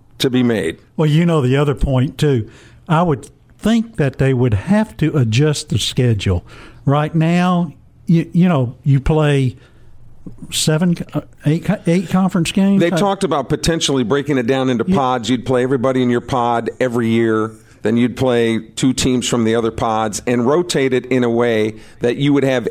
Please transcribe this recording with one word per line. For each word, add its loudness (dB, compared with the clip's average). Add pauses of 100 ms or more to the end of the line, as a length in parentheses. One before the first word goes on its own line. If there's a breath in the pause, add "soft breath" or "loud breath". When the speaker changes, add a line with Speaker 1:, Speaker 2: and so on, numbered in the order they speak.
(180)
Speaker 1:
to 0
be 2
made. 0 (180)
Speaker 2:
Well, 2
you 2
know, 2
the 2
other 2
point, 0
too, 0 (400 loud breath)
I 2
would -2 (280)
think -2
that -2
they 2
would 2
have 0
to 0
adjust 0
the 0
schedule. 0 (400 loud breath)
Right 0
now, 0 (340)
you, 2
you 4
know, 0
you 2
play 0 (960 soft breath)
seven, 0 (160)
uh, -4 (240)
eight, 0 (180)
eight 0
conference 0
games. 2
Speaker 1:
They 2
Speaker 2:
I 0
Speaker 1:
talked -2
about -2
potentially -2
breaking -2
it -2
down 0
into 0
Speaker 2:
Yeah. 0
Speaker 1:
pods. -2
You'd -2
play 0
everybody 0
in 0
your 0
pod -2 (100)
every 0
year, 0 (260 loud breath)
then 0
you'd 0
play 0
two -2
teams -2
from 0
the 2
other 0
pods -2
and 0
rotate 0
it -2
in 0
a 0
way 0 (200 loud breath)
that 0
you 0
would 2
have 0